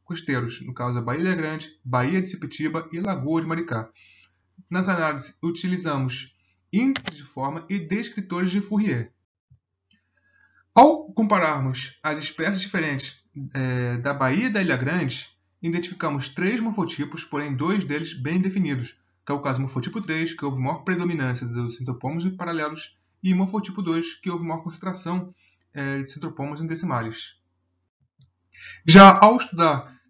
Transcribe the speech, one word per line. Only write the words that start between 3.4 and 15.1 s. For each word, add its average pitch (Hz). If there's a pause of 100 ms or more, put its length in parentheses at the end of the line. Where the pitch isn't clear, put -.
de 160
Maricá. 160 (800)
Nas 185
análises, 156
utilizamos 165 (360)
índices 247
de 143
forma 139
e 202
descritores 190
de 202
Fourier. 196 (1600)
Ao 302
compararmos 156
as 151
espécies 185
diferentes, 151 (320)
é, 127
da 139
Baía 139
e 233
da 202
Ilha 156
Grande, 143 (340)